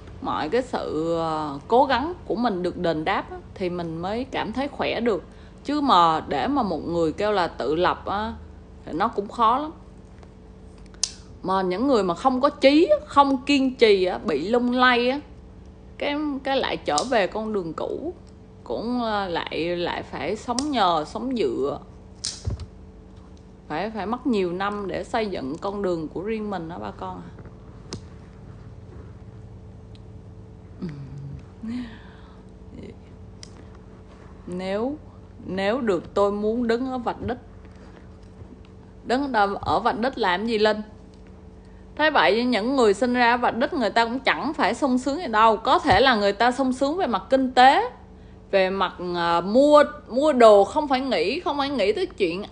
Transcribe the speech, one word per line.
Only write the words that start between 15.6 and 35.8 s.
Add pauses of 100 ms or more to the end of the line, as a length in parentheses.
cái, (280)
cái
lại
trở (140)
về
con
đường
cũ, (520)
cũng,
ờ,
lại,
lại
phải
sống (140)
nhờ,
sống
dựa. (1900)
Phải,
phải
mất
nhiều
năm
để
xây
dựng
con
đường
của
riêng
mình
đó
ba
con
à. (3500)
Ừm. (2750)
Nếu, (500)
nếu